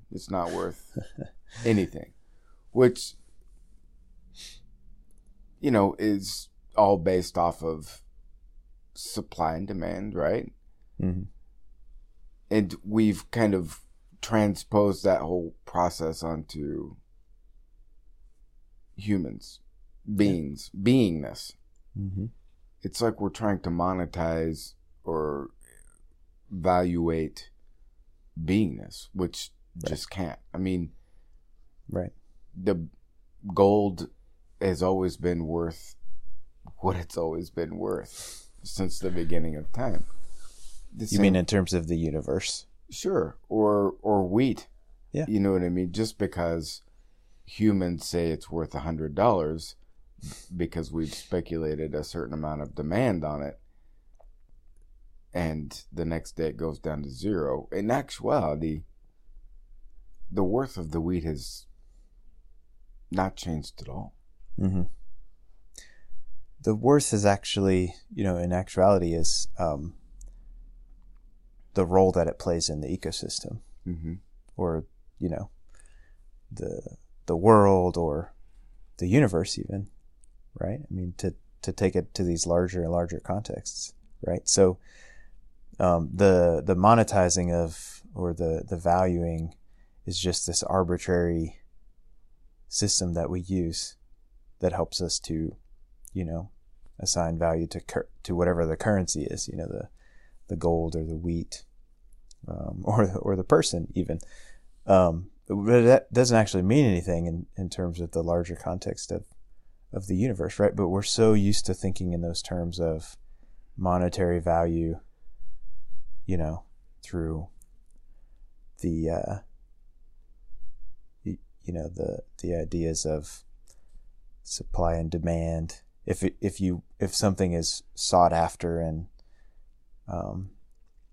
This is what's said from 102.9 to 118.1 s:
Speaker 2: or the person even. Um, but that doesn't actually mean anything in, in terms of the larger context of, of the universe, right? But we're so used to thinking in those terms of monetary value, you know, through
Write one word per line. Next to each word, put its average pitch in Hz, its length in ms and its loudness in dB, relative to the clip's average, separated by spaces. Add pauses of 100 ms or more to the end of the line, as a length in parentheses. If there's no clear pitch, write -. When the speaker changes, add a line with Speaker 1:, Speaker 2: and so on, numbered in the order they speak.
Speaker 2:
or 98 180 0
the 92 80 -2
person 147 500 2
even. 85 240 -2 (680)
Um, 90 440 6 (180)
but 107 340 6
that 123 300 8
doesn't 123 260 6
actually 98 240 4
mean 127 240 6
anything 85 400 2
in, 85 200 -4 (100)
in 92 120 -4
terms 87 320 -6
of 85 120 -6
the 85 100 0
larger 85 340 0
context - 560 -6
of, 85 120 -6 (680)
of 98 140 -8
the 95 100 0
universe, 95 420 -2
right? 104 160 4
But 98 140 0
we're 98 140 0
so 110 320 4
used 98 320 6
to 92 80 0
thinking 92 400 -2
in 85 80 -2
those 85 180 -4
terms 87 400 -6
of 80 360 -4 (600)
monetary 90 640 2
value, 82 600 2 (1200)
you 92 120 2
know, 80 260 0 (400)
through 80 460 -4 (1300)